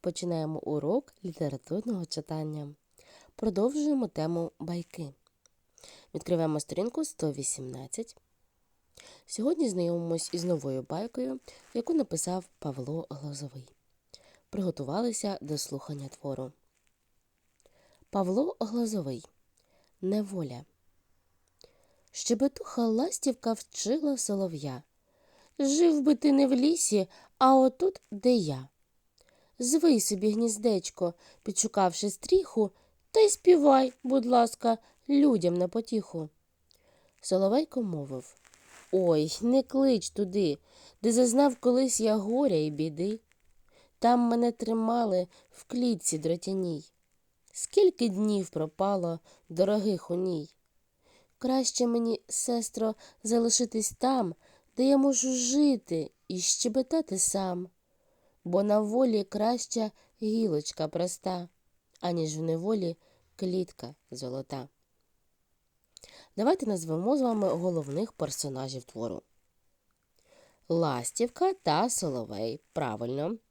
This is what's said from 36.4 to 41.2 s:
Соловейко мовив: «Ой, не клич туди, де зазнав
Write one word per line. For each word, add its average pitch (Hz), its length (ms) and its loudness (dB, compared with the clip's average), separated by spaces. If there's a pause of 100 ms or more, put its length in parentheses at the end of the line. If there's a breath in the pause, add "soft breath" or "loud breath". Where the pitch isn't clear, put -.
Соловейко 214 600 0
мовив: 143 540 -8 (560)
«Ой, 165 480 2
не 247 220 4
клич 269 480 2
туди, 185 480 0 (440 soft breath)
де 240 100 2
зазнав 254 440 4